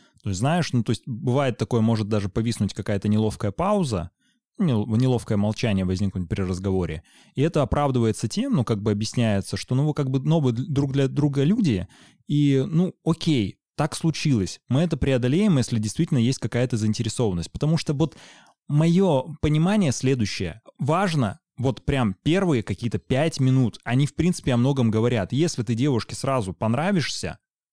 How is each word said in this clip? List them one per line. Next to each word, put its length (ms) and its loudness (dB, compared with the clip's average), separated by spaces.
То 80 -6
есть, 100 -4
знаешь, 340 0
ну, 100 0
то 80 -2
есть 160 -4
бывает 500 0
такое, 240 0
может 280 0
даже 200 0
повиснуть 440 -2
какая-то 340 -4
неловкая 440 0
пауза, 600 -2
нел-, 260 2
неловкое 520 0
молчание 480 0
возникнуть 440 -2
при 120 -2
разговоре, 640 -2
и 80 -2
это 220 0
оправдывается 640 0
тем, 260 -2
ну, 120 2
как 180 -2
бы 80 0
объясняется, 680 -2
что, 160 -6
ну, 140 2
вы 80 0
как 160 -2
бы 80 0
новые 340 2
д-, 140 -4
друг 240 -2
для 160 2
друга 360 0
люди, 440 2
и, 400 4
ну, 260 0
окей, 540 0
так 200 -4
случилось, 720 0
мы 140 2
это 140 0
преодолеем, 640 2
если 220 0
действительно 400 0
есть 180 2
какая-то 400 -2
заинтересованность. 720 -2
Потому 260 0
что 160 -4
вот 220 -2
моё 720 2
понимание 500 2
следующее. 720 -2
Важно 600 0
вот 260 -2
прям 380 0
первые 400 2
какие-то 380 -4
пять 400 0
минут, 440 2
они, 220 2
в 80 -4
принципе, 400 0
о 40 2
многом 340 2
говорят. 420 0
Если 300 0
ты 100 -4
девушке 420 0
сразу 380 -2
понравишься 840 -2